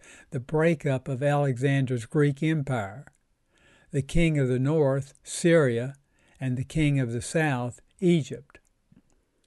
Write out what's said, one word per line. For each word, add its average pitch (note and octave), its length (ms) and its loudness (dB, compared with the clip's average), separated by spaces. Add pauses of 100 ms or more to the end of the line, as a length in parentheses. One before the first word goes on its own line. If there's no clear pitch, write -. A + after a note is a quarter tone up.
(300)
the - 100 -6
breakup D3+ 720 0
of C3 120 -4
Alexander's C#3 840 0
Greek D3 360 0
Empire, C3+ 640 -4 (840)
the C#3 120 -2
king D#3+ 340 2
of C#3 100 0
the B2+ 120 0
north, C#3 640 0
Syria, C#3 720 2 (440)
and C3 160 -4
the C3 80 -4
king D3 360 0
of A#2+ 120 -2
the A#2 120 -6
south, C3 580 -2 (180)
Egypt. - 600 -2 (880)